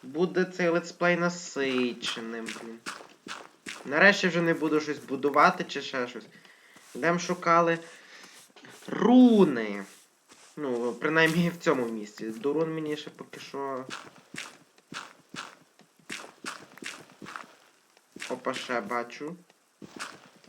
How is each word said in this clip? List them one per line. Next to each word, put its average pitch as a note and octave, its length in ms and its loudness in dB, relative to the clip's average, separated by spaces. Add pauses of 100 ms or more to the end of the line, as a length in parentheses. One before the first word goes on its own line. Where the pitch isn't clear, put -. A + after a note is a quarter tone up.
Буде F3 420 0
цей F3+ 240 0
летсплей E3+ 480 2
насиченим, B2+ 1300 -2
блін. A2+ 340 -12 (1040)
Нарешті F3+ 440 4
вже E3+ 120 0
не E3 140 2
буду D3+ 260 2
щось D3 180 -6
будувати C#3+ 680 2
чи - 180 -8
ще B2+ 260 -4
щось. G#2+ 180 -14 (680)
Йдемо E3 240 0
шукали E3+ 600 2 (1080)
руни. E3 1000 6 (720)
Ну, B2 360 -2
принаймні D#3+ 580 2
в E3+ 60 -12
цьому C3 300 0
місці. G#2+ 400 -8
До A2+ 260 -4
рун D#3+ 220 -2
мені D3+ 220 -6
ще - 140 -14
поки - 300 -18
що... C3+ 460 -8 (4000)
Опа, B2+ 240 -6
ще A#2+ 260 -4
бачу. A#2+ 560 -6 (1120)